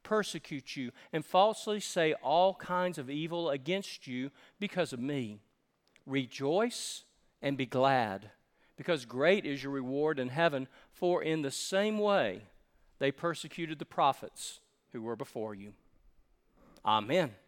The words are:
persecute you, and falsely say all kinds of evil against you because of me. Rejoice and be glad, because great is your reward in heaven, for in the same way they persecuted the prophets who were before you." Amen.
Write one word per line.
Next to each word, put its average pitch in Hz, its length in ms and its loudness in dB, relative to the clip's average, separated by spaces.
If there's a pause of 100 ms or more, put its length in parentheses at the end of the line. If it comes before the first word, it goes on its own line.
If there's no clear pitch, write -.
persecute 165 760 -4
you, 123 140 -6 (200)
and 156 140 -4
falsely 208 540 4
say 160 340 2
all 175 400 4
kinds 180 440 -2
of 131 120 -8
evil 160 400 -2
against 147 580 -4
you 131 240 -6 (260)
because 180 360 -2
of 123 60 -8
me. 120 400 -4 (640)
Rejoice 139 1000 -2 (380)
and 139 160 0
be 131 80 0
glad, 120 640 2 (460)
because 135 280 -2
great 156 400 2
is 143 180 -4
your 139 100 -6
reward 139 460 0
in 127 100 -2
heaven, 143 400 2 (220)
for 180 300 0
in 160 200 0
the 139 100 -2
same 208 460 0
way 147 460 2 (560)
they 139 120 2
persecuted 160 680 -6
the 165 80 -10
prophets - 760 -2 (320)
who 120 80 -8
were 113 160 -6
before 110 360 -8
you." 101 200 -14 (1120)
Amen. 110 500 2 (120)